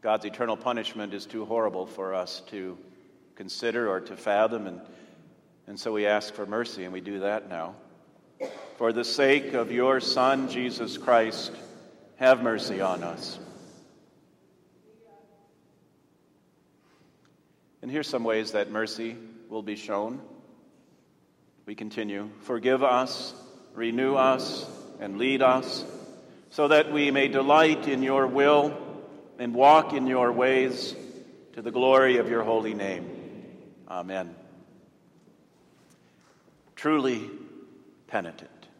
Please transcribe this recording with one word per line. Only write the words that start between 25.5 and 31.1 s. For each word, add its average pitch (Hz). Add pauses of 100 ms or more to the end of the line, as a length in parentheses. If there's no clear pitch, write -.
so 147
that 151
we 147
may 139
delight 147
in 131
your 135
will 143 (520)
and 120
walk 156
in 131
your 123
ways 131 (600)